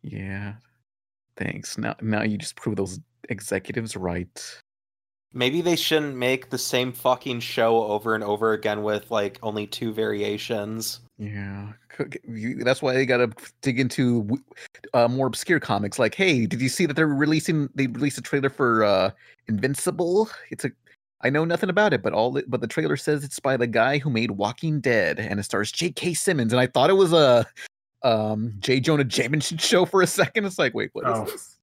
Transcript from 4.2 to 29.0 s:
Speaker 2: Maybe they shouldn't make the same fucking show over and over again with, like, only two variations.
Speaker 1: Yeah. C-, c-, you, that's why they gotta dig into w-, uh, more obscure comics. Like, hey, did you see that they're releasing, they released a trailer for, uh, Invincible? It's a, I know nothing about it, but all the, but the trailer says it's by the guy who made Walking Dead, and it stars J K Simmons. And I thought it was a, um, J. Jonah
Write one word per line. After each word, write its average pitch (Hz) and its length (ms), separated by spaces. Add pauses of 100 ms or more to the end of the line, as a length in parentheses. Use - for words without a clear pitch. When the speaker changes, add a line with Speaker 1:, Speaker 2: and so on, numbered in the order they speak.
Speaker 2:
Maybe 131 280
they 170 140
shouldn't 151 400
make 127 340
the 131 80
same 127 360
fucking 123 480
show 113 420
over 107 320
and 107 80
over 104 300
again 107 300
with, 107 280
like, 104 320
only 107 240
two 113 260
variations. 107 1080 (160)
Speaker 1:
Yeah. 101 560 (240)
C-, - 160
c-, - 140
you, 117 360
that's 127 180
why 131 120
they 131 120
gotta 123 260 (300)
dig 127 180
into 123 440
w-, 107 200 (500)
uh, 117 160
more 131 180
obscure 143 320
comics. 101 400
Like, 113 160
hey, 151 300
did 113 160
you 131 80
see 175 160
that 147 100
they're 160 120
releasing, 151 680
they 135 120
released 123 300
a 127 40
trailer 139 280
for, 117 360
uh, 95 260 (360)
Invincible? 170 800 (200)
It's - 140
a, 135 80 (500)
I 120 80
know 147 160
nothing 170 240
about 202 240
it, 113 80
but 95 120
all 110 180
the, 139 160
but 127 140
the 120 60
trailer 151 280
says 147 280
it's - 160
by 135 180
the 120 100
guy 117 300
who 143 120
made 113 220
Walking 120 480
Dead, 107 400
and 101 200
it 101 40
stars 104 280
J 170 200
K 180 220
Simmons. 135 400
And 123 60
I 127 80
thought 131 220
it 196 40
was 190 180
a, 131 340 (580)
um, 110 560
J. 131 200
Jonah 147 240